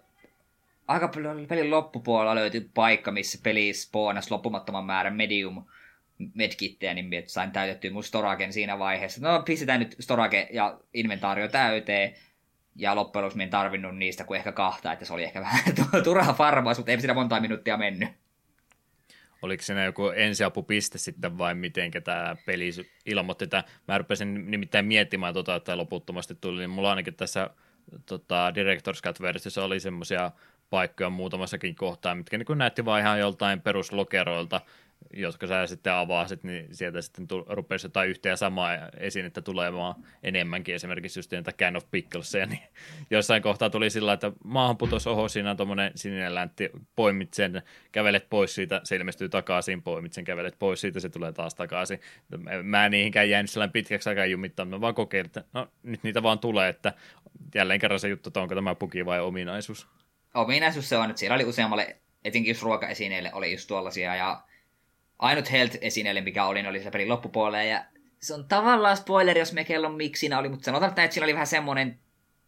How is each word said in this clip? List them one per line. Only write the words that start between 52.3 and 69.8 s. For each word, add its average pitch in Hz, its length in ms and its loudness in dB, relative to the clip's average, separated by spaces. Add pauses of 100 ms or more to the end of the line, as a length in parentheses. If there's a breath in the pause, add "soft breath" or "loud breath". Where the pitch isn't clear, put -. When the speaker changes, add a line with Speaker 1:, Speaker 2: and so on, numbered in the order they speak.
Speaker 2:
Mä, 87 260 -8
mä 104 220 4
en 104 60 4
niihinkään 104 380 4
jäänyt 104 220 2
sellainen 104 220 0
pitkäksi 107 360 -2
aikaa 98 160 2
jumittaa, 92 400 -4
mä 95 160 -6
vaan 117 140 0
kokeilin, 98 300 0
että 104 180 -12 (100)
no, 123 140 -6 (160)
nyt 117 200 -8
niitä 110 200 0
vaan 110 160 4
tulee, 104 300 2
että 101 240 -2 (640 loud breath)
jälleen 95 240 4
kerran 101 200 2
se 101 100 -2
juttu, 95 200 -6
että 92 120 -2
onko 92 140 -4
tämä 95 200 0
bugi 90 300 -4
vai 87 140 0
ominaisuus. 90 680 -6 (460)
Speaker 1:
Ominaisuus 139 560 2
se 123 80 4
on, 113 120 2
että - 100 -6
siellä 104 160 2
oli 131 100 2
useammalle, 110 520 0 (260)
etenkin 110 280 0
just 113 120 -4
ruokaesineille 98 720 -2
oli 95 180 -4
just 90 160 -8
tuollaisia, 92 480 -2
ja 92 260 -2 (800 soft breath)
ainut 139 320 2
health-esineille, 107 720 2
mikä 98 240 0
oli, 98 160 0
niin 98 80 -4
oli 98 80 -4
siellä 98 140 -8
pelin 101 180 -2
loppupuolella, 107 540 0
ja 110 220 0 (340)
se - 140 -10
on 143 140 -10
tavallaan 208 500 6
spoileri, 190 420 6
jos 165 140 0
me 156 100 -2
kellon 156 320 0